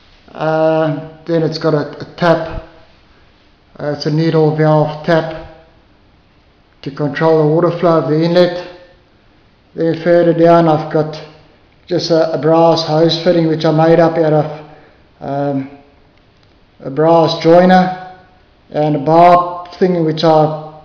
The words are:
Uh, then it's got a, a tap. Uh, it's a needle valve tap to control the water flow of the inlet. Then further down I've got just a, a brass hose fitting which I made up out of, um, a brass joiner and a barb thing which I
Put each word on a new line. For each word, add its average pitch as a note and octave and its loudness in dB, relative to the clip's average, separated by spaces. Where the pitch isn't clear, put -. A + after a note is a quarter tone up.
Uh, D#3+ -2
then E3 -2
it's - -4
got D#3+ -2
a, C#3+ -4
a - -14
tap. E3 0
Uh, D3 -6
it's - -12
a D#3+ -2
needle D#3 0
valve D#3 0
tap D#3+ -2
to C#3 -10
control D#3 -2
the D3+ 0
water E3+ 0
flow E3 0
of C#3 -4
the D#3 0
inlet. F3 0
Then E3 -4
further F3 2
down E3 4
I've D#3 -2
got D#3 -4
just F3 -4
a, D#3+ 0
a D#3 -6
brass E3 2
hose D#3+ 0
fitting F3 0
which D#3+ -4
I D#3+ 0
made E3 2
up E3 0
out D#3 0
of, D3+ -2
um, C#3 -6
a C3 -12
brass D#3+ 0
joiner F3+ 2
and D3+ -2
a - -4
barb E3+ 2
thing F3+ -2
which D#3 -4
I D#3 0